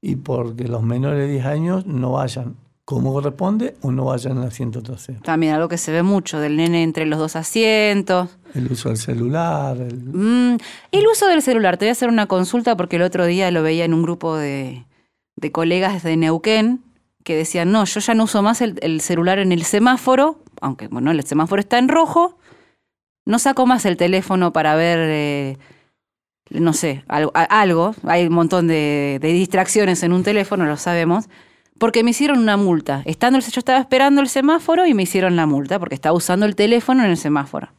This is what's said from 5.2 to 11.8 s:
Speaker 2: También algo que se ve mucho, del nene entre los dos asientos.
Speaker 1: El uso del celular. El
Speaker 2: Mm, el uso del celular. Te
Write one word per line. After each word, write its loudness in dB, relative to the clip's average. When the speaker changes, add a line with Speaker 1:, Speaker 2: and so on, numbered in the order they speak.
Speaker 2:
También 0
algo 0
que -6
se -6
ve 0
mucho, 0
del -2
nene 2
entre -2
los -2
dos -4
asientos. 0
Speaker 1:
El -4
uso -6
del -2
celular. -4
El -8
Speaker 2:
Mm, 0
el 4
uso 4
del 4
celular. 2
Te -2